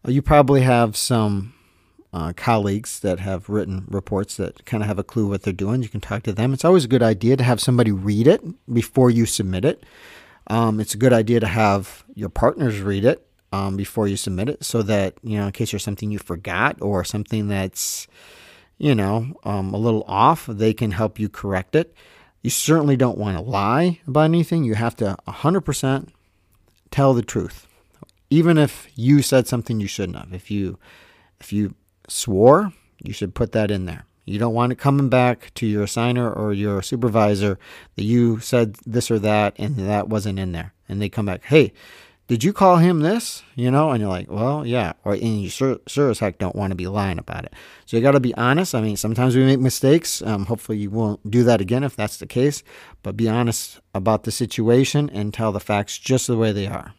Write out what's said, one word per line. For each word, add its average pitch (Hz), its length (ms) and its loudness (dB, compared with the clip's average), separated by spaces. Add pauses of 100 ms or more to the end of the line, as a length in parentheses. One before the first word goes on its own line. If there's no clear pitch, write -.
Uh, 123 60 0
you 135 100 2
probably 139 380 6
have 120 360 2
some, 107 560 -2 (600)
uh, 85 240 -6
colleagues 107 640 -2
that 92 180 -2
have 95 300 -8
written 98 400 -4
reports 98 480 -6
that - 280 -8
kinda 107 220 -4
have 101 140 -4
a - 20 -6
clue 110 240 -2
what 98 160 -4
they're 101 100 -2
doing. 104 300 -2
You 110 60 -6
can 104 120 -10
talk 104 220 -8
to 107 100 -4
them. 117 200 0
It's 131 120 -4
always 175 200 6
a 113 40 -8
good 123 140 4
idea 113 340 4
to 131 60 0
have 120 180 2
somebody 120 300 4
read 104 380 2
it 196 160 4 (280)
before 123 380 4
you 113 160 2
submit 95 380 -4
it. - 180 -2 (640)
Um, 113 320 0
it's 107 160 -4
a 104 40 -8
good 123 140 4
idea 113 280 4
to 107 80 -2
have 101 560 0 (100)
your 101 140 -8
partners 117 520 0
read 98 240 -2
it, - 220 2 (280)
um, 98 220 -4
before 101 320 -2
you 98 80 -2
submit 98 320 -4
it, - 160 -8
so 117 160 -2
that, 101 420 0
you 107 140 -4
know, 101 80 -2
in 98 80 -4
case - 200 -6
there's 101 100 -6
something 104 280 -6
you 104 80 -6
forgot 95 640 -4
or 101 240 -2
something 104 440 -6
that's, - 580 -8 (720)
you 147 160 2
know, 110 500 -2
um, 98 300 -4
a - 20 -4
little 110 320 0
off, 123 380 2
they 110 260 0
can 107 200 -2
help 104 260 -4
you 107 100 -4
correct 95 480 -4
it. 170 180 0 (460)
You 113 80 -4
certainly 147 480 2
don't 120 220 0
wanna 98 240 -4
lie 127 640 0
about 151 180 2
anything. 165 400 2
You 113 100 0
have 117 220 0
to 98 200 -2 (100)
a - 60 -14
hundred 175 280 0
percent 135 480 -4 (840)
tell 139 220 4
the 120 100 2
truth, - 440 -8 (640)
even 160 260 4
if - 380 0
you 135 260 4
said 127 260 2
something 117 340 -4
you 101 60 -4
shouldn't 92 300 -6
have. 90 160 -16
If 92 180 -14
you, 95 280 -4 (600)
if - 140 -14
you 104 220 -2 (340)
swore, 135 640 4 (300)
you 113 100 -10
should 101 220 -8
put - 180 -4
that 107 180 0
in 95 140 -2
there. 87 220 -12 (180)
You 101 140 -6
don't 113 160 -2
want 120 180 0
it - 60 -6
coming 139 320 2
back 123 460 0
to 117 100 -4
your 104 160 0
assigner 120 500 -2
or 104 220 -4
your 101 260 -2
supervisor 104 800 0 (380)
that 101 80 -6
you 117 360 2
said 117 360 0 (100)
this 120 240 -4
or 113 80 2
that 104 400 2
and 104 180 -4
that 101 320 -2
wasn't 104 300 -4
in 92 140 -4
there. 82 200 -10 (160)
And 101 140 -4
they 101 60 -4
come 104 180 -4
back, 92 180 -6
"Hey, 139 280 4 (560)
did 120 160 0
you 202 80 2
call 185 240 6
him 170 240 4
this?" 202 420 -2 (140)
You 123 160 0
know, 151 180 2
and 117 100 0
you're 104 80 -2
like, 90 220 -6
"Well, 127 340 -4
yeah." 117 280 -2 (120)
Or, 104 100 -2
and 107 280 -2
you 92 60 -6
sure, 131 400 -2
sure 139 220 0
as 107 100 -4
heck 98 180 -4
don't 92 160 -4
wanna 95 220 -4
be 90 100 -8
lying 98 320 -4
about - 260 -12
it. - 80 -16 (320)
So - 120 -4
you 113 60 2
gotta 139 180 6
be 123 160 -2
honest. 143 400 0
I 113 40 0
mean, 107 160 -2
sometimes 120 380 0
we 131 100 6
make 135 140 4
mistakes. 135 640 2
Um, 101 240 -4
hopefully 110 320 -6
you 104 120 -6
won't 107 380 -4
do 120 140 4
that 117 180 4
again 120 220 -2
if 139 140 -4
that's 107 220 -6
the - 80 -14
case. 135 360 0 (400)
But 101 140 -8
be 113 120 0
honest 117 520 -2 (120)
about 104 300 0
the 110 80 -4
situation 127 800 0
and 104 240 -6
tell 110 160 -2
the 101 100 -4
facts - 380 -4
just - 300 0
the 123 80 0
way 110 160 2
they 98 160 -4
are. 98 300 -10